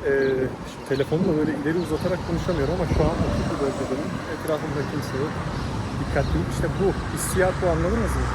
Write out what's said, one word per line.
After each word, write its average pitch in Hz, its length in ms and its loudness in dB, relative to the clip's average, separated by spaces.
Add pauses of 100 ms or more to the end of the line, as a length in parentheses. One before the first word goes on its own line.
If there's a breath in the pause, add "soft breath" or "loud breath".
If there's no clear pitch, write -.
Ee, 139 40 2 (600)
şimdi - 180 -12
telefonu 139 300 2
da 185 180 4
böyle 151 140 2
ileri 147 260 0
uzatarak 170 500 0
konuşamıyorum 165 460 0
ama 180 120 0 (120)
şu 151 60 6
an - 120 4 (100)
açık - 260 0
bir 143 140 -2
bölgedeyim. 135 460 -2 (220)
Etrafımda 147 480 -2 (100)
kimse 135 260 -4
yok. 139 160 -2 (680)
Dikkatliyim. - 540 0
İşte 170 140 0 (120)
bu 180 380 0
hissiyat 185 440 2
bu, 180 80 2
anladınız 180 460 2
mı? 127 200 2